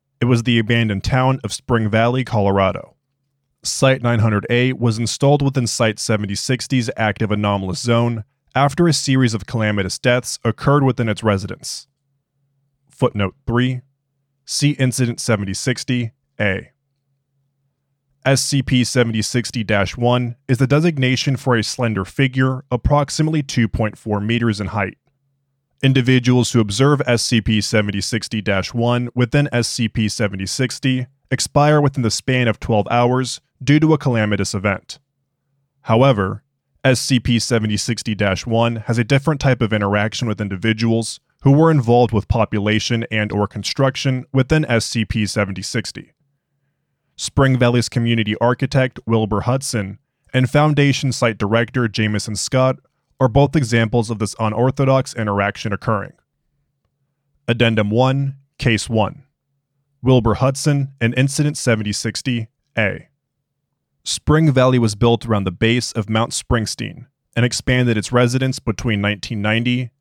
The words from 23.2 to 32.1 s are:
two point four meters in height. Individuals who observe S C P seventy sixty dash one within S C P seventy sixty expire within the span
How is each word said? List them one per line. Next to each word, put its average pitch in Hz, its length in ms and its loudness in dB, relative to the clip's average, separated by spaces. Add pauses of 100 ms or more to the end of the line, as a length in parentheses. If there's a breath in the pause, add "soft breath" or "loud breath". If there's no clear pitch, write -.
two 117 240 0
point 107 300 -4
four 104 240 -4
meters 113 400 0
in 95 60 -4
height. 101 300 -4 (840)
Individuals 127 720 4
who 117 80 4
observe 127 440 2
S 120 160 2
C 113 200 0
P 110 180 0
seventy 101 400 0
sixty 110 420 -6
dash 98 320 -2
one 120 400 0
within 123 380 0
S 120 160 0
C 113 220 -4
P 110 180 -2
seventy 101 380 -4
sixty 127 640 -2 (220)
expire 147 520 2
within 135 200 0
the 113 80 2
span 127 380 0